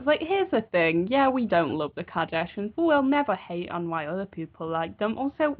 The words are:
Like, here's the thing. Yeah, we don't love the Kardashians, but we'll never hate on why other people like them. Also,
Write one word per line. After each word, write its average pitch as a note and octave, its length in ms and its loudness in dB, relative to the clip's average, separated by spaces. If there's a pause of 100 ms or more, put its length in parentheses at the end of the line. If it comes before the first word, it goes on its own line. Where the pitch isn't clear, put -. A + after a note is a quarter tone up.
Like, D4 160 2
here's F#4 300 0
the A#3 100 2
thing. E3+ 480 2
Yeah, C4+ 200 4
we B3+ 180 0
don't E3+ 260 2
love D3+ 220 -4
the F3 100 -8
Kardashians, F3 720 -4
but E4 60 -2
we'll D4 200 4
never C#4 320 2
hate F3 360 -8
on F3 180 -4
why E3 180 -4
other F#3 200 -6
people E3 420 -12
like E3 300 -4
them. A3 180 -2
Also, C#4+ 440 -2